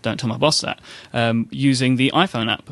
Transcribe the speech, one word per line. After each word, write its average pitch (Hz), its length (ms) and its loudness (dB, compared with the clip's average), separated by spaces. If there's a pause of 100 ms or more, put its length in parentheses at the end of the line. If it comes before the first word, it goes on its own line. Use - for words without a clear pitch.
Don't 110 180 -4
tell 120 100 -4
my 117 80 -4
boss 147 240 2
that. - 180 -8 (340)
Um, 117 380 0
using 131 460 2
the 131 180 2
iPhone 117 360 0
app, - 200 -6